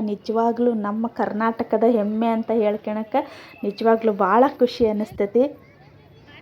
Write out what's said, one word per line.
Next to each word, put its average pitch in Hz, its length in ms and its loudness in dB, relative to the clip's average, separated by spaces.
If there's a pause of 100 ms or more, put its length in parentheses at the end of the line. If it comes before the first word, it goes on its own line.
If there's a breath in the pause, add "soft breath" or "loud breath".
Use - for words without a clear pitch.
ನಿಜವಾಗ್ಲೂ 226 720 0
ನಮ್ಮ 220 340 -4
ಕರ್ನಾಟಕದ 220 800 -2
ಹೆಮ್ಮೆ 220 420 0
ಅಂತ 226 240 -2
ಹೇಳ್ಕೊಳಕ್ಕೆ 214 1000 -4 (120)
ನಿಜವಾಗ್ಲೂ 220 480 0
ಭಾಳ 202 320 4 (140)
ಖುಷಿ 247 280 2
ಅನ್ನಿಸ್ತೈತಿ. 214 720 0 (840 loud breath)